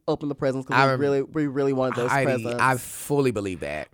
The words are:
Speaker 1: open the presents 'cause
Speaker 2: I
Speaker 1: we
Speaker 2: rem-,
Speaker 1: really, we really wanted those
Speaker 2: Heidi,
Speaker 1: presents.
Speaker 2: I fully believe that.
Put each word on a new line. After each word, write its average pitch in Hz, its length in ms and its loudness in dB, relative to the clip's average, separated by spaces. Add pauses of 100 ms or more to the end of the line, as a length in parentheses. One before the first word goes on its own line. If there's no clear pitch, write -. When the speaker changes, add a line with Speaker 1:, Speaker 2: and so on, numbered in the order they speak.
Speaker 1:
open 151 220 -2
the 139 60 -4
presents 135 340 -2
'cause 120 80 -2
Speaker 2:
I 131 80 8
Speaker 1:
we 135 80 6
Speaker 2:
rem-, 127 80 -2
Speaker 1:
really, 139 220 2
we 151 240 -2
really 139 260 0
wanted 131 240 0
those 120 140 0
Speaker 2:
Heidi, 135 140 2 (180)
Speaker 1:
presents. 120 200 -4
Speaker 2:
I 131 140 4
fully 139 540 -2
believe 98 300 -4
that. 73 340 -6